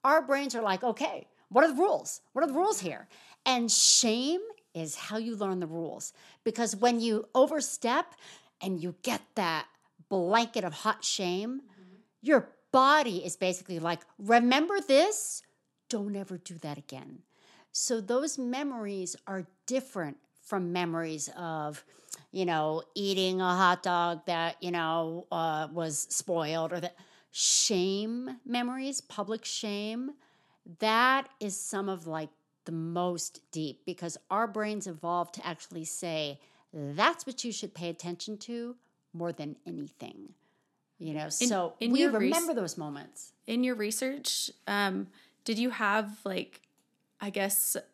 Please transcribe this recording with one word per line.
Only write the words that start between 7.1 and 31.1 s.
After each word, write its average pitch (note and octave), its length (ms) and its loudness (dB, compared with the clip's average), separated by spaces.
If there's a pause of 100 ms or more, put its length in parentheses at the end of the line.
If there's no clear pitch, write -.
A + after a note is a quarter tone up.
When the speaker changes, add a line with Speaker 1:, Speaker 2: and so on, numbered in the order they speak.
Speaker 1:
overstep C#4+ 720 2 (540)
and F3+ 220 -4
you F3+ 200 -6
get A#3 180 -2 (140)
that E3 300 0 (440)
blanket G#3 540 2
of G3 100 -4 (120)
hot G#3+ 180 0
shame, F#3+ 480 -2 (100)
Speaker 2:
Mm-hmm. - 340 -20 (340)
Speaker 1:
your C#4 120 8 (300)
body C4 540 6
is F3 100 -6
basically F#3 440 -2
like, E3 220 -2 (180)
"Remember B3 600 6
this? E4 600 4 (480)
Don't G3+ 340 -4
ever F#3 140 -10 (140)
do E3+ 40 -12 (100)
that D3 120 -8
again." C3+ 460 -16 (480)
So - 280 -2
those B3+ 380 -2
memories A#3+ 800 -4 (160)
are F#3+ 160 -6 (180)
different B3 520 -4 (320)
from F#3 220 -2
memories E3 640 -2
of, D#3 480 -6 (480)
you F#3+ 140 0
know, D#3 380 0 (100)
eating F#3 480 2
a F3+ 120 4 (100)
hot F3+ 200 6
dog F3 320 2 (120)
that, E3+ 240 0 (100)
you F3 100 -4
know, E3 600 0
uh, D#3+ 420 0
was D#3+ 200 -4 (160)
spoiled E3 640 -2
or F3 120 -4
that. E3+ 100 -10 (360)
Shame A3 1120 0
memories, B3+ 560 -4
public A3 440 -6
shame, A3 680 -6 (680)
that B3 480 4 (140)